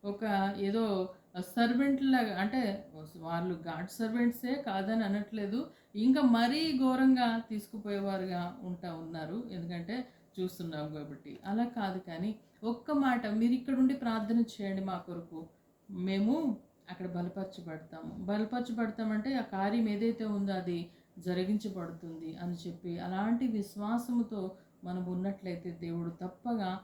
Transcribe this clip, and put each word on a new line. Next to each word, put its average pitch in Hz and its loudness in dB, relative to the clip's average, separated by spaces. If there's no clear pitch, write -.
ఒక 202 0
ఏదో 196 2
సర్వెంట్ 247 2
లాగా, 233 4
అంటే, 214 0
వాళ్ళు 170 -2
గాడ్ 165 -6
సర్వెంట్సే 240 0
కాదని 208 0
అనట్లేదు, 208 -2
ఇంకా 262 6
మరీ 254 6
ఘోరంగా 254 6
తీసుకుపోయేవారుగా 196 -2
ఉంటా 180 -6
ఉన్నారు, 165 -6
ఎందుకంటే 175 -6
చూస్తున్నాం 160 -4
కాబట్టి. 147 -12
అలా 214 2
కాదు, 208 -2
కానీ 180 -4
ఒక్క 233 -4
మాట, 262 2
"మీరు 220 4
ఇక్కడ 254 0
ఉండి 262 6
ప్రార్థన 226 2
చేయండి 196 -2
మా 185 -2
కొరకు, 170 -10
మేము 202 2
అక్కడ 180 -8
బలపరచబడతాము." 175 -8
బలపరచబడతామంటే 220 -2
ఆ 254 0
కార్యం 208 2
ఏదైతే 226 0
ఉందో 202 0
అది 175 -2
జరిగించబడుతుంది 180 -2
అని 175 -4
చెప్పి, 175 -6
అలాంటి 208 0
విశ్వాసముతో 214 -2
మనం 180 -4
ఉన్నట్లయితే 180 -4
దేవుడు 170 -4
తప్పగా 190 -4